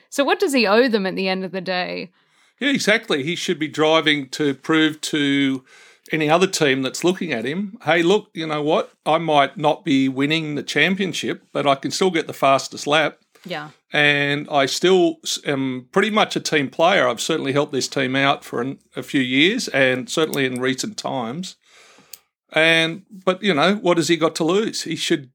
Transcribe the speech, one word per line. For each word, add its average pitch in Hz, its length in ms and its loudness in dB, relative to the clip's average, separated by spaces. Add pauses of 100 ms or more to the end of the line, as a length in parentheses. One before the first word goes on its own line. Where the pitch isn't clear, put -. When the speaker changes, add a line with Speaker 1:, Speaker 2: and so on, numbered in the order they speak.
Speaker 1:
So - 160 -2
what 359 160 0
does 349 120 0
he 240 140 4
owe 233 220 4
them 208 180 0
at 180 80 -4
the 190 140 -2
end 190 160 -4
of 175 80 -10
the 190 80 -8
day? 180 500 -6 (500)
Speaker 2:
Yeah, 262 100 -2
exactly. 214 540 0
He 170 120 -4
should 175 220 -4
be 151 100 -4
driving 151 600 2
to 143 240 -2
prove 156 480 0
to 139 600 0 (480)
any 156 160 0
other 180 180 4
team 135 360 0
that's 127 200 -6
looking 180 300 0
at 113 140 -4
him, 190 380 -6
"Hey, 165 180 2
look, 208 320 2
you 160 120 -8
know 151 160 -4
what? 160 300 0 (140)
I 151 100 4
might 147 400 2
not 151 260 0
be 135 280 2
winning 147 460 -2
the 135 60 -6
championship, 165 800 -2 (100)
but 143 140 -2
I 139 100 4
can 139 140 -6
still 190 200 0
get 160 160 -2
the - 80 -12
fastest - 520 0
lap." 151 300 0 (300)
Speaker 1:
Yeah. 156 240 -10 (240)
Speaker 2:
And 147 560 2
I 139 160 2
still 175 580 2
s-, - 220 -4
am 135 440 -4
pretty 208 200 0
much 208 260 0
a 151 40 -2
team 143 280 0
player. 165 400 2
I've 117 140 -4
certainly 139 300 -2
helped 143 200 -2
this 127 160 -2
team 131 260 -2
out 139 300 0
for 127 160 -6
an, 131 180 -6 (160)
a 135 80 -8
few 135 200 0
years 147 460 2
and 127 420 0
certainly 156 340 -2
in 127 160 -4
recent 127 380 -4
times. 131 580 -6 (960)
And, 165 520 2 (200)
but, 185 180 -2
you 196 120 2
know, 170 220 2
what 175 200 2
has 160 120 2
he 170 80 4
got 156 200 0
to 165 80 -2
lose? 185 380 0
He 165 140 -6
should 147 380 -4